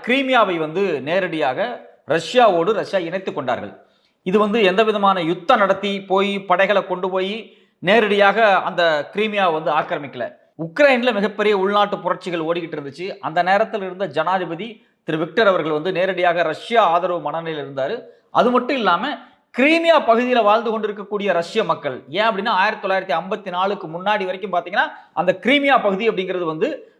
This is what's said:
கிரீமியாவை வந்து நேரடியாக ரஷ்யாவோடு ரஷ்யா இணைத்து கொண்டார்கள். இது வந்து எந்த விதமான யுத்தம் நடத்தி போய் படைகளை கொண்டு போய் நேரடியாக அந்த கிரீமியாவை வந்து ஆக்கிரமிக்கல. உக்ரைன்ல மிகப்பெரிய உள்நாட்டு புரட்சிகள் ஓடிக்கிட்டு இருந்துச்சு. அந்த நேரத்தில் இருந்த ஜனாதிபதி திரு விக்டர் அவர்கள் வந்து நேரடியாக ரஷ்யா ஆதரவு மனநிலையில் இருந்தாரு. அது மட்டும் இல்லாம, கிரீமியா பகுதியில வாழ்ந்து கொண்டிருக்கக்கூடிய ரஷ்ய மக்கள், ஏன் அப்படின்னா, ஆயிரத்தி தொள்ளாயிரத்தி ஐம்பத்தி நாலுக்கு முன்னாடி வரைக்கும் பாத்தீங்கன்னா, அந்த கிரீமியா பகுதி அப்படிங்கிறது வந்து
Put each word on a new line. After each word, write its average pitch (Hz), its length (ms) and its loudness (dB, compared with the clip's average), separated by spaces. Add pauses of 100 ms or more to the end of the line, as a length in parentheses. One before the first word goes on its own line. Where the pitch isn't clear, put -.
கிரீமியாவை 247 500 2
வந்து 160 440 -2
நேரடியாக 160 880 -2 (220)
ரஷ்யாவோடு 175 640 4
ரஷ்யா 196 260 -2
இணைத்து 185 340 -6
கொண்டார்கள். 104 500 -6 (400)
இது 185 160 0
வந்து 214 240 2
எந்த 190 220 4
விதமான 202 360 2
யுத்தம் 180 380 0
நடத்தி 196 440 0
போய் 196 380 0
படைகளை 190 460 2
கொண்டு 180 240 -4
போய் 190 480 -6 (200)
நேரடியாக 202 800 4
அந்த 165 560 0
கிரீமியாவை 202 400 0
வந்து 160 180 -2
ஆக்கிரமிக்கல. 147 600 -4 (260)
உக்ரைன்ல 247 540 2
மிகப்பெரிய 208 440 0
உள்நாட்டு 202 420 2
புரட்சிகள் 175 420 -4
ஓடிக்கிட்டு 165 380 -4
இருந்துச்சு. 147 420 -10
அந்த 160 220 -2
நேரத்தில் 202 400 0
இருந்த 185 240 -6
ஜனாதிபதி 175 800 -4 (180)
திரு 156 140 -4
விக்டர் 165 280 0
அவர்கள் 165 260 2
வந்து 156 200 -2
நேரடியாக 180 500 0
ரஷ்யா 214 420 0
ஆதரவு 175 360 0
மனநிலையில் 151 520 -6
இருந்தாரு. 143 280 -4 (300)
அது 196 200 4
மட்டும் 247 260 0
இல்லாம, 196 320 0 (500)
கிரீமியா 320 480 4
பகுதியில 240 360 2
வாழ்ந்து 226 280 4
கொண்டிருக்கக்கூடிய 208 600 -4
ரஷ்ய 170 320 0
மக்கள், 143 440 -4
ஏன் 196 200 0
அப்படின்னா, 202 200 -2
ஆயிரத்தி 208 400 0
தொள்ளாயிரத்தி 190 280 0
ஐம்பத்தி 180 340 -6
நாலுக்கு 190 360 -2
முன்னாடி 190 380 -2
வரைக்கும் 190 280 -6
பாத்தீங்கன்னா, 175 380 -2 (220)
அந்த 180 300 0
கிரீமியா 277 400 2
பகுதி 202 260 0
அப்படிங்கிறது 180 360 -2
வந்து 170 560 -4